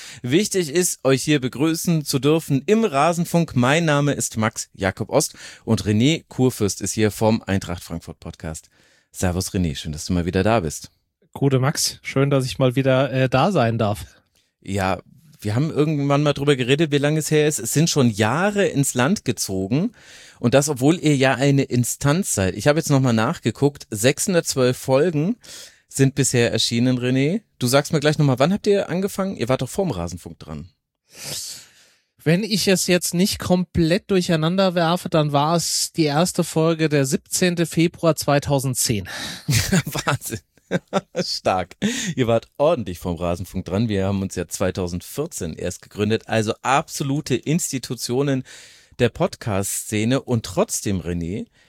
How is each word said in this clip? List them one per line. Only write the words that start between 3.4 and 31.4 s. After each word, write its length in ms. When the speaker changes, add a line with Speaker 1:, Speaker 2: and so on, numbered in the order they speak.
Speaker 1:
Mein 280
Name 280
ist 240
Max 360
Jakob 380
Ost 240
und 180
René 460
Kurfürst 540
ist 100
hier 180
vom 320
Eintracht 400
Frankfurt 380
Podcast. 500
Servus 420
René, 220
schön, 160
dass 140
du 80
mal 140
wieder 180
da 160
bist. 300
Speaker 2:
Gute 260
Max, 440
schön, 280
dass 140
ich 160
mal 160
wieder, 360
äh, 160
da 220
sein 280
darf. 260
Speaker 1:
Ja, 400
wir 160
haben 160
irgendwann 520
mal 100
drüber 240
geredet, 340
wie 80
lange 220
es 100
her 160
ist. 140
Es 140
sind 160
schon 200
Jahre 560
ins 280
Land 320
gezogen. 680
Und 140
das, 160
obwohl 280
ihr 160
ja 200
eine 280
Instanz 720
seid. 220
Ich 100
habe 120
jetzt 120
nochmal 220
nachgeguckt. 800
Sechshundertzwölf 840
Folgen 600
sind 260
bisher 380
erschienen, 460
René. 440
Du 80
sagst 260
mir 80
gleich 180
nochmal, 200
wann 140
habt 140
ihr 220
angefangen? 480
Ihr 140
wart 120
doch 60
vorm 220
Rasenfunk 480
dran. 320